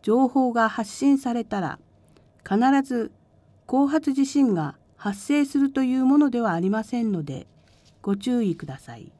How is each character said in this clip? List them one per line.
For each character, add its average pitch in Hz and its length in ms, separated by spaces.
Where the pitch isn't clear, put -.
情 247 260
報 254 240
が 226 160
発 214 220
信 277 280
さ 254 140
れ 233 120
た 202 160
ら、 160 180
必 196 100
ず 247 300
後 277 220
発 302 240
地 269 140
震 269 280
が 151 220
発 202 240
生 294 240
す 277 140
る 277 120
と 277 120
い 254 140
う 262 80
も 277 140
の 294 120
で 240 100
は 214 120
あ 170 80
り 185 100
ま 220 140
せ 240 180
ん 220 100
の 170 100
で、 139 240
ご 196 140
注 240 260
意 180 140
く 151 100
だ 135 120
さ 117 180
い。 - 240